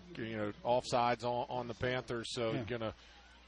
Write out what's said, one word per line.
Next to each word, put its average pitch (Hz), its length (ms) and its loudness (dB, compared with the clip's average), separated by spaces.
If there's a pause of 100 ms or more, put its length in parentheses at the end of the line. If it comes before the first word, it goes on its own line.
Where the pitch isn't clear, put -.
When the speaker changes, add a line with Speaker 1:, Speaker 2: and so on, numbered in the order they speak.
(180)
Speaker 1:
you 113 180 -4
know, 104 160 0 (140)
offsides 120 580 4
on, 123 260 0
on 123 200 -2
the 113 40 -6
Panthers, 123 600 -2
so 113 180 2
Speaker 2:
Yeah. 120 120 0
Speaker 1:
gonna 110 300 -2 (540)